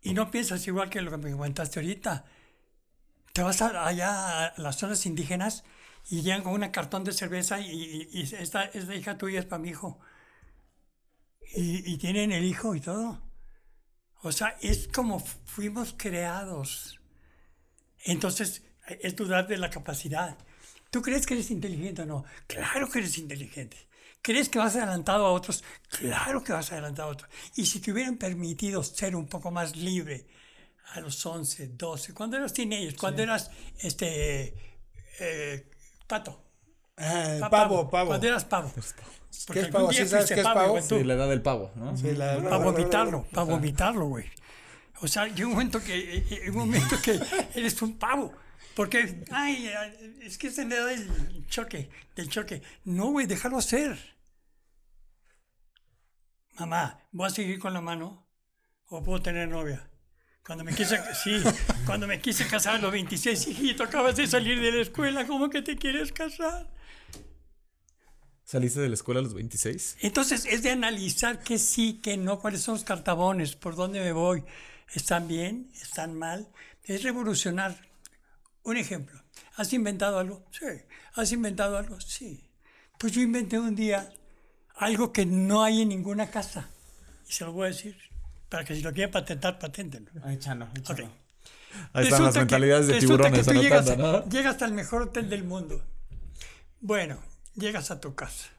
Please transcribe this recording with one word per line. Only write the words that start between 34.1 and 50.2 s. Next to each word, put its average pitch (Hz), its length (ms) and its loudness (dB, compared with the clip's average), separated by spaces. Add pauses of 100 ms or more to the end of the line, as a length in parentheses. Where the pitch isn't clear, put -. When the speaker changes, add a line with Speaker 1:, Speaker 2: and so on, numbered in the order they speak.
Speaker 1:
eh, 151 500 -6 (380)
pato. 214 360 -6 (540)
Speaker 2:
Eh, 160 420 0
Speaker 1:
Pa-, 208 100 0
Speaker 2:
pavo, 202 400 8
pavo. 180 200 4
Speaker 1:
Cuando 151 180 2
eras 240 180 2
pavo. 165 280 0
Speaker 2:
¿Qué 120 80 -8 (640)
Speaker 1:
Porque 185 140 -2
Speaker 2:
es 190 80 2
Speaker 1:
algún 151 40 -4 (100)
Speaker 2:
pavo? 185 100 6
Speaker 1:
día - 120 4
Speaker 2:
¿Sí 185 60 2
sabes 202 160 6
Speaker 1:
fuiste 202 100 2
Speaker 2:
qué 208 60 6
es 196 40 4
Speaker 1:
pavo 226 140 6
Speaker 2:
pavo? 185 80 8 (100)
Speaker 1:
igual 160 100 -2
tú. 220 100 4
Speaker 3:
Sí, 135 60 4
la 127 100 2
edad 135 160 2
del 131 120 2
pavo, 107 340 0
¿no? 123 220 -6
Speaker 2:
Sí, 139 160 0
la 139 360 0
Speaker 1:
Pa' 190 80 4
Speaker 2:
del 180 60 4
Speaker 1:
vomitarlo, 180 680 4
pa' 175 120 0
Speaker 3:
Ajá. 165 80 0
Speaker 1:
vomitarlo, 165 560 2
güey. 120 180 -4 (760)
O 165 60 -2
sea, 214 200 2
llega 202 200 -2
un 240 60 2
momento 226 280 2
que, 180 140 -4 (220)
eh, 185 120 2
eh, 190 200 -6
un 196 80 -2
momento 127 440 4
que 208 180 4
<laughs> - 360 -2
eres 226 260 0
un 220 160 -2
pavo. 240 360 0 (420)
Porque, 196 560 0
ay, 262 400 -2 (500)